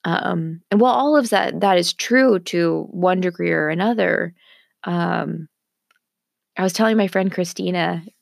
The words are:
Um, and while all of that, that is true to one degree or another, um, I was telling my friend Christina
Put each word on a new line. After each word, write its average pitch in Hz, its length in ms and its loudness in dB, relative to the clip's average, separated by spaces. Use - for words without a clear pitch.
Um, 170 580 -2
and 208 80 4
while 247 140 6
all 294 220 2
of 247 140 2
that, 196 320 0
that 190 160 4
is 175 160 0
true 247 460 2
to 170 500 -2
one 180 320 2
degree 175 300 -2
or 160 180 0
another, 180 640 -2
um, 170 640 -4
I 185 60 -2
was 185 100 0
telling 220 240 2
my 196 100 2
friend 190 240 -2
Christina 180 720 -4